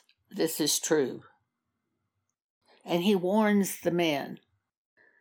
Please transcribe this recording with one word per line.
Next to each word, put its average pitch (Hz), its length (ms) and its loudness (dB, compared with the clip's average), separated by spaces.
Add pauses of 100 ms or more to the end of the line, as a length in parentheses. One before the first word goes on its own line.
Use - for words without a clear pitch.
(300)
this 160 300 -4
is 151 200 0
true. 139 440 -2 (1600)
And 175 200 -2
he 202 120 4
warns 202 640 0
the 175 100 -2
men, 165 480 -2 (800)